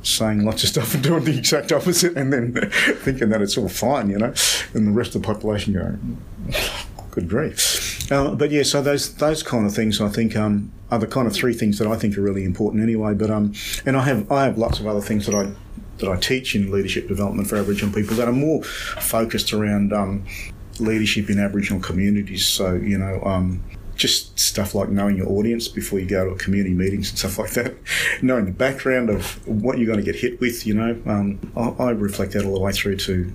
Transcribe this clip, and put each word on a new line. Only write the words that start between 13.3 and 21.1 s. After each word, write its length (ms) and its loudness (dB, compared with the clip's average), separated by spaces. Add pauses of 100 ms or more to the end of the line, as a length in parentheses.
um, 240 2 (320)
and 100 4
I 60 2
have, 280 2
I 140 4
have 140 2
lots 200 2
of 80 -4
other 140 0
things 240 0
that 100 0
I, 160 0 (480)
that 120 -2
I 80 0
teach 360 0
in 160 2
leadership 380 -2
development 400 0
for 80 0
Aboriginal 380 0
people 220 0
that 120 2
are 40 4
more 300 4
focused 920 -2
around, 400 2
um, 320 0 (540)
leadership 500 0